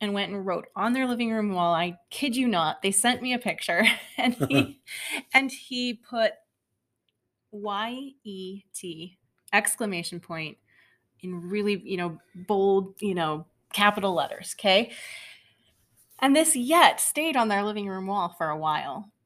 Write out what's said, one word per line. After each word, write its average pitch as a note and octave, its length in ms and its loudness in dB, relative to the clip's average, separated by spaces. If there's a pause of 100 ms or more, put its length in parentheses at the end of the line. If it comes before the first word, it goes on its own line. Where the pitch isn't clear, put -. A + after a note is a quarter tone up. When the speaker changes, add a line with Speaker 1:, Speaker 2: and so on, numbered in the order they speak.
Speaker 1:
and G#3 140 -2
went G3 180 -2
and G3 140 -6
wrote F#3+ 200 -2 (100)
on A3 160 0
their C4 140 0
living A#3+ 240 -2
room G#3+ 220 0
wall. F3 220 2
I F3 240 -2 (120)
kid B3+ 260 -2
you B3+ 120 2
not, E3+ 340 2
they G3 80 2
sent A#3+ 320 2
me B3+ 100 -2
a B3 60 0
picture, F3+ 460 0 (180)
<laughs> - 140 -20
and B3 180 2
he, - 460 0 (260)
Speaker 2:
<laughs> - 280 -10
Speaker 1:
and C4+ 160 2
he B3 440 -6
put A#3 380 0 (1160)
Y G#3+ 640 -6 (120)
E G3 380 -10 (120)
T E3+ 440 -12 (340)
exclamation G3 680 0
point D#3 380 -10 (640)
in F3+ 280 -10
really, G3+ 360 0
you F#3+ 120 -6
know, F3 220 -2 (160)
bold, G3 640 2
you G3+ 140 0
know, D#3+ 320 -2 (260)
capital G3+ 420 4
letters, - 440 -4
okay? G#3 340 4 (1300)
And C4+ 140 6
this D#4+ 200 6
yet C#4 460 6
stayed D4+ 360 -2
on A#3 120 4
their G3+ 140 0
living G#3 260 -4
room F#3+ 180 -6
wall F#3+ 300 -2
for D#3+ 140 -2
a D3+ 60 -4
while D3+ 540 -4 (160)